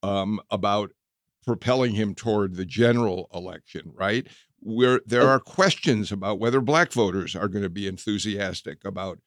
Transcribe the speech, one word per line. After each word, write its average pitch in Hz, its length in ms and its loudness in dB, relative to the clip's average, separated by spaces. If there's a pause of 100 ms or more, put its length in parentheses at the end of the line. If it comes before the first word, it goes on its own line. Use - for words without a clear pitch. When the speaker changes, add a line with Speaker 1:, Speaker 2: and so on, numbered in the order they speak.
Speaker 1:
um, 98 380 -2 (100)
about 101 400 -2 (540)
propelling 123 500 0
him 104 180 0
toward 104 440 0
the 95 80 -6
general 110 680 2
election, 85 640 -12
right? 101 320 -2 (320)
Where 123 480 2
there 120 160 4
Speaker 2:
Uh, 131 120 8
Speaker 1:
are 131 60 4
questions 120 720 0
about 101 300 -4
whether 120 200 2
black 151 320 2
voters 95 440 0
are 92 100 -2
gonna 98 220 -2
be 98 180 -6
enthusiastic 98 960 -6
about 95 420 -8